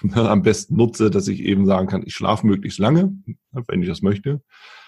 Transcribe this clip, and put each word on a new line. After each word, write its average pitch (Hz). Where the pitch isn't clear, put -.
<laughs> 95
am 107
besten 104
nutze, 110
dass 95
ich -
eben 98
sagen 95
kann, 95
ich -
schlafe 107
möglichst 98
lange, 165
wenn 120
ich 90
das 82
möchte. 104